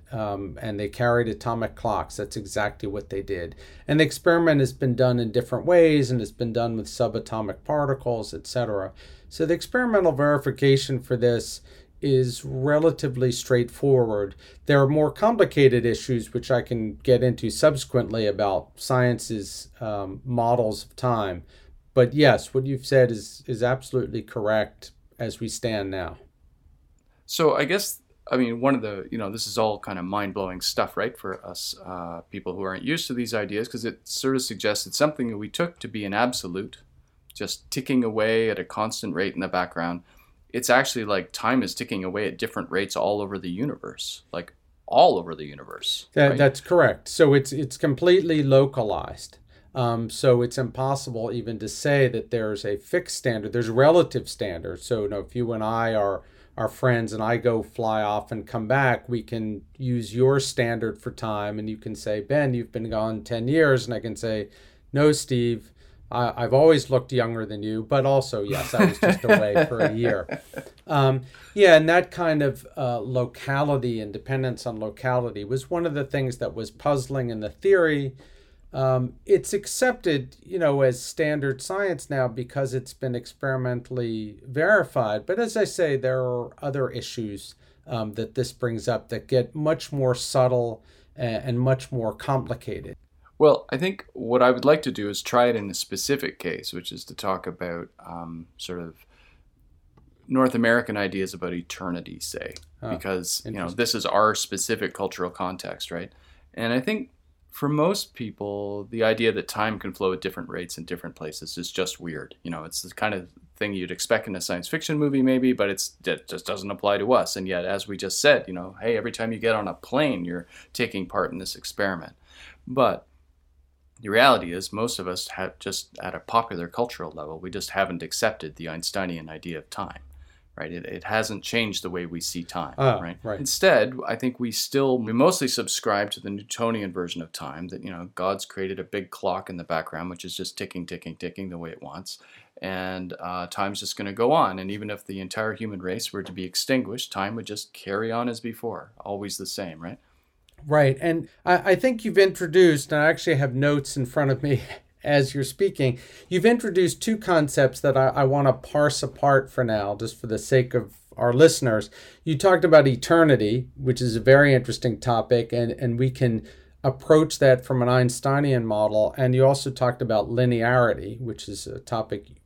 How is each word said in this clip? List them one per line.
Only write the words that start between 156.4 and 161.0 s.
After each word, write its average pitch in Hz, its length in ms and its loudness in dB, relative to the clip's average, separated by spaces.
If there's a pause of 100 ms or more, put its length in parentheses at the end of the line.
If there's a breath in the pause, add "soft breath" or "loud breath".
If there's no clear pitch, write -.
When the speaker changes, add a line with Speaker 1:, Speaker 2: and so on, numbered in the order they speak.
Speaker 1:
introduced 190 560 2
two 220 160 0
concepts 151 640 2
that 135 160 2
I, 131 120 4
I 135 160 2
wanna 139 280 4
parse 147 500 0
apart 139 480 2
for 127 140 -2
now, 104 320 -2
just 113 240 -8
for 120 60 -12
the 107 120 -2
sake 127 360 2
of 120 180 -2 (240)